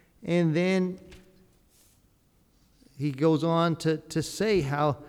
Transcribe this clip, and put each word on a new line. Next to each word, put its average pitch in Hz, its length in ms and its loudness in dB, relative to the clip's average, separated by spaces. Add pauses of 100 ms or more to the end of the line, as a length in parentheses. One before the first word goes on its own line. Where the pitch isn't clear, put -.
(240)
And 170 320 2
then 185 420 0 (2000)
he 139 160 -4
goes 151 320 2
on 165 320 2
to, 156 220 -2
to 156 260 -4
say 208 360 0
how 143 360 0 (120)